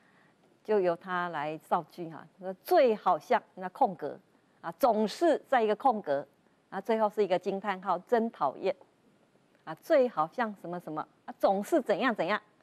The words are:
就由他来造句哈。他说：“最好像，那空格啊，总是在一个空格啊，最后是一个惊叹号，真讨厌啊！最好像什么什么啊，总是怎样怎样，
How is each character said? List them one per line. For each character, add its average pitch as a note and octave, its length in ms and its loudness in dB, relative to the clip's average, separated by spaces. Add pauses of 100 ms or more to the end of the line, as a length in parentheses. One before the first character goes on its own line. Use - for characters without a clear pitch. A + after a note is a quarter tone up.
(640)
就 G#3+ 160 0
由 F3 160 2
他 F3 340 -4
来 D#3 280 -6
造 E3+ 320 -2
句 E3+ 220 -12
哈。 D3 120 -16 (140)
他 F#3 80 -14
说 F#3+ 80 -8 (100)
：“最 C#4 300 4
好 F#3 240 2
像， G#3+ 240 0 (140)
那 F#3 140 -10
空 G3 260 0
格 C3+ 240 -10 (420)
啊， E3 160 -10
总 A3 300 2
是 D4+ 400 2
在 A#3+ 160 2
一 - 20 2
个 G#3 100 2
空 A3+ 240 0
格 C#3+ 240 -2 (460)
啊， F#3 100 -10
最 A3 200 -2
后 G#3+ 100 2
是 G#3 140 0
一 F#3+ 40 0
个 F3 120 2
惊 G3 200 -4
叹 G3 220 -6
号， F#3 160 -2
真 A3+ 320 0
讨 D3 280 -4
厌 F3+ 180 -2 (880)
啊！ D#3 100 -12
最 C4 340 2
好 E3 200 -2
像 A3 340 -6
什 E3+ 80 -12
么 F3 100 -8
什 D#3+ 140 -12
么 D#3 80 -6 (240)
啊， B3+ 140 -16
总 G3 240 2
是 D#4 180 0
怎 G3 160 0
样 A#3 160 0
怎 F3+ 140 -4
样， G#3 120 -2 (240)